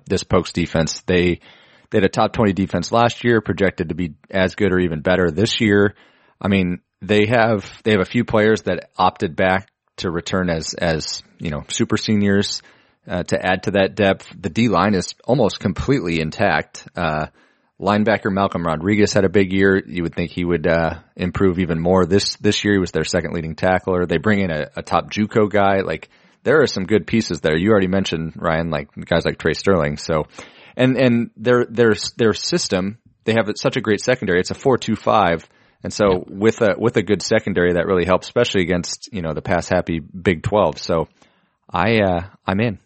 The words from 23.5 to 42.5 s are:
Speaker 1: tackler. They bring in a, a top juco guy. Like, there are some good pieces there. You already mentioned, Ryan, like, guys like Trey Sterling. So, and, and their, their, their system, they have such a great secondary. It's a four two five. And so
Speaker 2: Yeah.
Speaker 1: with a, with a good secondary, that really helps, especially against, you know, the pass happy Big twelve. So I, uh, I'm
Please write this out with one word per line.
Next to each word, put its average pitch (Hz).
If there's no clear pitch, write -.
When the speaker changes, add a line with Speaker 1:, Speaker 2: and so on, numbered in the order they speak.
Speaker 1:
tackler. 92
They 85
bring 101
in 95
a, 76
a 85
top 78
juco 104
guy. 98
Like, 82
there 143
are 123
some 95
good 101
pieces 107
there. 80
You 98
already 98
mentioned, 90
Ryan, 82
like, 73
guys 82
like 76
Trey 80
Sterling. 76
So, 78
and, 131
and 120
their, 123
their, 117
their 110
system, 101
they 110
have 107
such 131
a 120
great 104
secondary. 95
It's 92
a 92
four 127
two 110
five. 95
And 98
so 107
Speaker 2:
Yeah. 92
Speaker 1:
with 110
a, 101
with 117
a 104
good 95
secondary, 90
that 85
really 90
helps, 90
especially 117
against, 87
you 98
know, 80
the 76
pass 87
happy 87
Big 85
twelve. 92
So 82
I, 107
uh, 90
I'm 98